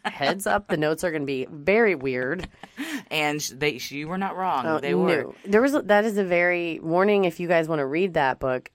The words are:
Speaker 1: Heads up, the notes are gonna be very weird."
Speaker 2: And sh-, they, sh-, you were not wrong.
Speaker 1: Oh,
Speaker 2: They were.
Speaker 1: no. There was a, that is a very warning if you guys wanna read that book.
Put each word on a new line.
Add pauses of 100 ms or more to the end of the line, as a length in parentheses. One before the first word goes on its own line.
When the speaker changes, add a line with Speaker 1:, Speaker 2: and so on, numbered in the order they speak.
Speaker 1:
Heads
up,
the
notes
are
gonna
be
very
weird." (600)
Speaker 2:
And
sh-,
they,
sh-,
you
were
not
wrong.
Speaker 1:
Oh,
Speaker 2:
They
were.
Speaker 1:
no. (100)
There
was
a,
that
is
a
very
warning
if
you
guys
wanna
read
that
book.